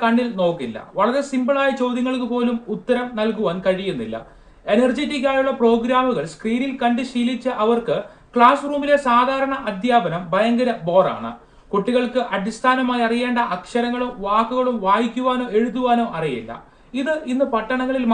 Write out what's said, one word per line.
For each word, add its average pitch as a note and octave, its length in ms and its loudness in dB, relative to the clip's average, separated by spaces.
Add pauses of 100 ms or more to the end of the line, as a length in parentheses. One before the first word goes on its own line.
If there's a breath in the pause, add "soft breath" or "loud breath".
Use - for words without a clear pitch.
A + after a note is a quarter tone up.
കണ്ണിൽ A#3 260 2 (120)
നോക്കില്ല, C#3 380 -2 (200)
വളരെ A#3+ 320 2
സിമ്പിളായ C4+ 400 0 (100)
ചോദ്യങ്ങൾക്ക് B3 520 -2
പോലും A#3+ 260 0 (160)
ഉത്തരം B3 340 -2 (120)
നൽകുവാൻ G#3 460 0
കഴിയുന്നില്ല. F3+ 500 -2 (500 soft breath)
എനർജറ്റിക് B3+ 640 0
ആയുള്ള C4+ 300 0
പ്രോഗ്രാമുകൾ A#3 640 2 (100)
സ്ക്രീനിൽ B3+ 480 -2
കണ്ട് A#3+ 300 2
ശീലിച്ച B3 360 -2 (160)
അവർക്ക് A3+ 320 2 (380 loud breath)
ക്ലാസ് C#4 360 6
റൂമിലെ C#4+ 360 2
സാധാരണ C4 480 2 (180)
അധ്യാപനം F#3 520 0 (100)
ഭയങ്കര A#3 380 2 (160)
ബോറാണ്. A#2 440 2 (420 soft breath)
കുട്ടികൾക്ക് B3 480 0 (140)
അടിസ്ഥാനമായി B3 720 0
അറിയേണ്ട A#3+ 320 -2 (160)
അക്ഷരങ്ങളും A#3+ 560 -4 (140)
വാക്കുകളും A#3 500 0 (100)
വായിക്കുവാനോ B3 600 0 (120)
എഴുതുവാനോ A#3+ 480 0 (120)
അറിയില്ല. A#2 340 -6 (500 soft breath)
ഇത് D4+ 120 0 (180)
ഇന്ന് C4 220 0
പട്ടണങ്ങളിൽ B3+ 600 -2